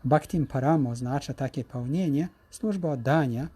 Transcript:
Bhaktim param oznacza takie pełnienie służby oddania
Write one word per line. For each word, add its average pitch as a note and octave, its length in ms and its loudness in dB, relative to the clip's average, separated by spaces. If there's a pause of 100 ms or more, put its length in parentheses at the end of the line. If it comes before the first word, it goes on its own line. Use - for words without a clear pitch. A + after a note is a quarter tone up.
Bhaktim D3+ 420 2
param C#3 400 2
oznacza B2 460 -4
takie C3 300 -6
pełnienie D3 640 -2 (200)
służby G3 400 -2
oddania C3 680 0